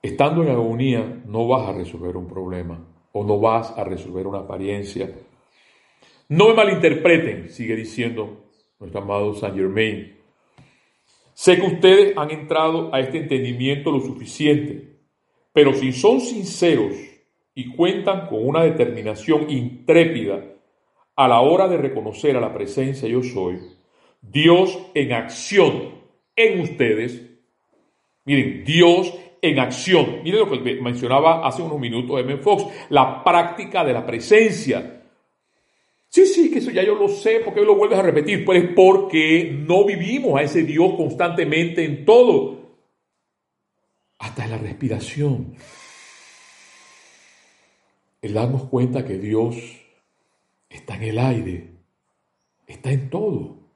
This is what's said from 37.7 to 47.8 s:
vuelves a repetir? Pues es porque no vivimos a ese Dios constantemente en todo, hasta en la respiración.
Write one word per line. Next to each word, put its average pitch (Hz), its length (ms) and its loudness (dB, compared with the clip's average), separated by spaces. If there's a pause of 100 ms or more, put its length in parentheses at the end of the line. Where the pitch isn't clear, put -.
vuelves 196 240 2
a - 20 2
repetir? 165 440 0
Pues 180 180 4
es 175 100 -2
porque 170 800 4 (160)
no 190 180 4
vivimos 202 540 -2
a 156 40 0
ese 156 200 0
Dios 156 320 2
constantemente 165 880 -2
en 147 220 -6
todo, 226 720 4 (1400)
hasta 107 260 -10
en 113 60 -8
la 113 60 -8
respiración. 110 1000 -6 (2750)